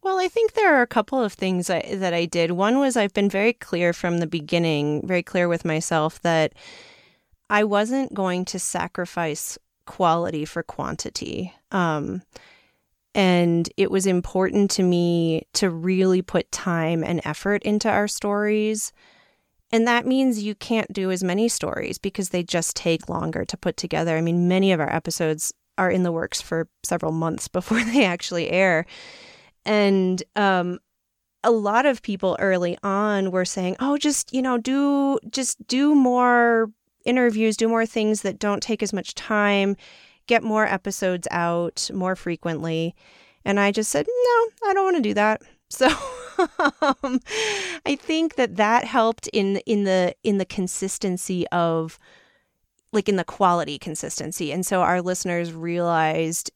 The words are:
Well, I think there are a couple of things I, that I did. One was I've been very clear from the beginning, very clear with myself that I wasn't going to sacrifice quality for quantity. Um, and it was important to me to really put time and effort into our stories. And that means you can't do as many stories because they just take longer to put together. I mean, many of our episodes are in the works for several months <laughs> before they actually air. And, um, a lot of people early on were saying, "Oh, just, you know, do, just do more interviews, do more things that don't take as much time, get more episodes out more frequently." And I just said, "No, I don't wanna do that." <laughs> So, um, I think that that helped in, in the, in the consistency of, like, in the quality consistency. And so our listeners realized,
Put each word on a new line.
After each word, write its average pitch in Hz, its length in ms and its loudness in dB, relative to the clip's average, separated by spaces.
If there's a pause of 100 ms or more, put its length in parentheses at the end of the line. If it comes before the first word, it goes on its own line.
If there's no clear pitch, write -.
Well, 381 160 0
I 370 100 0
think 453 240 0
there 392 240 4
are 247 60 6
a 240 40 2
couple 247 340 0
of 214 120 -2
things 185 360 -2
I, 170 120 0 (160)
that 185 180 -2
I 170 120 0
did. 165 260 0
One 202 260 2
was 269 180 2
I've 202 160 0
been 202 160 2
very 202 240 2
clear 175 400 -2
from 175 260 -2
the 170 80 0
beginning, 151 800 0
very 180 200 0
clear 175 240 0
with 170 160 -2
myself 160 580 -2
that 160 300 2 (1000)
I 208 140 4
wasn't 220 500 0
going 185 320 -2
to 185 140 -8
sacrifice 170 960 -6 (320)
quality 170 540 0
for 165 180 -8
quantity. - 920 -8 (200)
Um, 165 500 -2 (920)
and 175 640 2
it 190 140 2
was 190 160 0
important 190 680 2
to 190 120 2
me 170 680 2
to 202 140 2
really 185 540 2
put - 300 -2
time 165 500 0
and 170 220 -2
effort 202 400 -2
into 208 260 0
our 202 160 2
stories. 214 840 -2 (800)
And 226 160 4
that 240 180 2
means 254 380 2
you 208 100 -4
can't - 380 -4
do 190 180 -2
as 185 140 -2
many 196 240 2
stories - 500 -4
because 196 300 -6
they 180 160 -2
just 170 320 -2
take 165 320 -2
longer 170 360 -4
to 185 120 -10
put - 200 -4
together. 165 400 -2
I 160 40 0
mean, 170 260 2
many 185 240 4
of 180 80 2
our 151 160 0
episodes 160 580 -2 (240)
are 185 140 2
in 185 140 2
the 175 80 0
works - 280 -4
for 165 280 -4 (160)
several 165 260 -2
months 165 380 -4
<laughs> - 100 -4
before 226 240 0
they 233 220 2
actually 175 440 -4
air. 175 380 2 (800)
And, 196 580 2 (140)
um, 185 420 0 (640)
a 233 80 4
lot 226 360 2
of 262 160 2
people 190 360 -2
early 180 440 0
on 196 480 0
were 180 160 0
saying, 185 340 -4
"Oh, 277 160 0
just, 285 380 -2
you 262 80 0
know, 254 160 0
do, 277 600 2 (120)
just - 360 -6
do 285 280 2
more 240 760 4 (360)
interviews, 226 500 2
do 226 100 2
more 226 200 2
things 214 340 0
that 202 180 -4
don't 202 240 0
take 220 200 -4
as 202 100 -2
much 185 220 -6
time, 202 600 2 (520)
get 233 160 2
more 214 240 0
episodes 185 640 -4
out 170 640 -2
more 185 200 -2
frequently." 165 800 -4 (480)
And 202 160 0
I 202 140 2
just 220 180 -2
said, 294 160 0
"No, 466 640 2
I 381 60 2
don't 392 100 2
wanna 359 160 2
do 208 140 0
that." 214 320 2
<laughs> - 60 -20 (200)
So, 262 140 2 (960)
um, 262 380 0 (680)
I 285 80 0
think 320 400 -2
that 247 220 -2
that 220 280 2
helped 226 440 0
in, 196 300 0
in 208 260 0
the, 185 400 2
in 202 140 2
the 190 60 0
consistency 185 1080 -4
of, 165 440 0 (960)
like, 214 160 0
in 202 60 4
the 180 100 0
quality 170 540 0
consistency. 156 720 -8
And 175 160 -4
so 185 160 0
our 180 180 2
listeners 175 520 -4
realized, 165 1040 -2